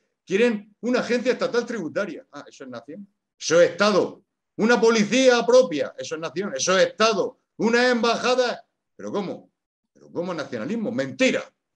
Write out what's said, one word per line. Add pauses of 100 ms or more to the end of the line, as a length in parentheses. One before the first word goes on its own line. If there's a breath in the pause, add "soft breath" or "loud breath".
(260)
"Quieren
una
agencia
estatal
tributaria".
Ah,
eso
es
nación. (300)
Eso
es
Estado. (360)
Una
policía
propia,
eso
es
nación,
eso
es
Estado. (180)
Una
embajada, (300)
¿pero
cómo? (440)
¿Pero
cómo
nacionalismo?
Mentira. (320)